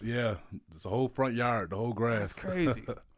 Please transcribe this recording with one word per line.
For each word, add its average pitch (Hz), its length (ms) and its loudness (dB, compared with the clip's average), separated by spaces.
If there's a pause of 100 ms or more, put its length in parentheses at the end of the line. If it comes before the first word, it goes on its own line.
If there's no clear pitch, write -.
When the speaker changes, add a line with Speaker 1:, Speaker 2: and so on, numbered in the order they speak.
Speaker 1:
you 107 40 -8
Speaker 2:
that, - 20 -2
yeah. 117 300 2 (380)
It's 80 100 -14
a 92 60 -6
whole 127 180 2
front 131 260 0
yard, 117 360 2
the 95 60 -4
whole 117 180 0
grass. 110 400 2
Speaker 1:
That's - 0 -
crazy. 170 560 0
Speaker 2:
<laughs> - 40 -4 (240)